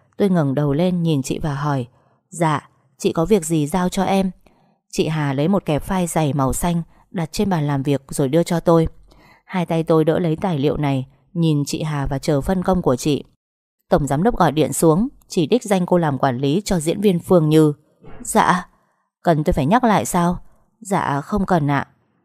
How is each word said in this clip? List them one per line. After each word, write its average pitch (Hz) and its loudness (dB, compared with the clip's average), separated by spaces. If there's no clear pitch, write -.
tôi 202 2
ngẩng 151 0
đầu 147 0
lên 175 0
nhìn 160 0
chị - -6
và 147 -4
hỏi: 139 -4
"Dạ, 156 -2
chị - -2
có 165 0
việc 180 2
gì 156 0
giao 180 -2
cho 190 -2
em?" 190 0
Chị - -2
Hà 151 -2
lấy 143 0
một 190 0
kẹp 147 -2
file 185 -2
dày 160 -2
màu 135 0
xanh 175 -2
đặt 165 -6
trên 208 -2
bàn 156 0
làm 139 -2
việc 139 0
rồi 139 -2
đưa 160 2
cho 170 -2
tôi. 165 4
Hai 180 -4
tay 165 -2
tôi 160 2
đỡ 160 2
lấy 165 -2
tài 170 -2
liệu 143 0
này, 139 -2
nhìn 160 0
chị - -6
Hà 147 -4
và 139 -4
chờ 143 0
phân 185 -2
công 185 0
của 139 2
chị. 143 -2
"Tổng 147 2
giám 139 0
đốc 233 0
gọi 165 2
điện 151 0
xuống, 170 2
chỉ 165 -2
đích - 0
danh 190 0
cô 180 2
làm 151 0
quản 127 -2
lý 143 0
cho 185 0
diễn 160 -2
viên 190 2
Phương 165 4
Như." 156 6
"Dạ." 185 0
"Cần 156 2
tôi 180 0
phải 151 0
nhắc 214 4
lại 202 2
sao?" 175 0
"Dạ 165 -2
không 196 -2
cần 165 0
ạ." 143 -2